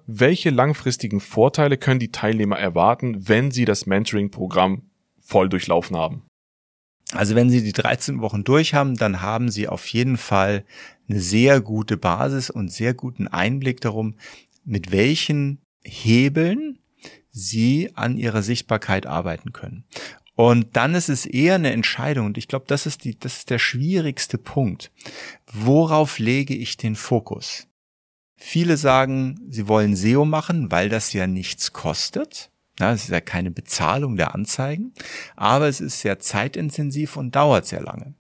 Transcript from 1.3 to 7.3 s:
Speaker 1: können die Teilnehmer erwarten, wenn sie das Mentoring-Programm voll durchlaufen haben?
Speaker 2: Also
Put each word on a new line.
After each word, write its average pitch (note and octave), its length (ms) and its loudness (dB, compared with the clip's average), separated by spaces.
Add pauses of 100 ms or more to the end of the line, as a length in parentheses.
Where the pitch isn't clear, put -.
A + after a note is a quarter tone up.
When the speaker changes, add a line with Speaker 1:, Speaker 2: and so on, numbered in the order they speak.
Speaker 1:
können C3 220 2
die A2+ 120 -4
Teilnehmer G#2+ 460 0
erwarten, G2 720 0
wenn B2+ 220 4
sie B2 120 0
das G#2+ 220 0
Mentoring-Programm F#2+ 1040 0 (300)
voll F#2+ 280 4
durchlaufen F2+ 480 0
haben? D#2+ 280 -4 (880)
Speaker 2:
Also G#2 220 0